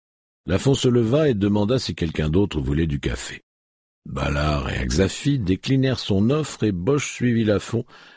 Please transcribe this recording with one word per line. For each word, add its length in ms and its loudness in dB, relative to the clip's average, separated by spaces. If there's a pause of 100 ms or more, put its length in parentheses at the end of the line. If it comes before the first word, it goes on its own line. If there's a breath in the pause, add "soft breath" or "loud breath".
(460)
Lafont 280 2
se 140 2
leva 400 2
et 60 4
demanda 460 2
si 160 -6
quelqu'un 340 -2
d'autre 320 0
voulait 260 0
du 140 -4
café. 420 -6 (640)
Ballard 640 -2
et 80 -4
Axafi 600 0
déclinèrent 600 0
son 320 2
offre 320 -2
et 80 2
Bosch 420 -2
suivit 300 0
Lafont 420 0 (320 loud breath)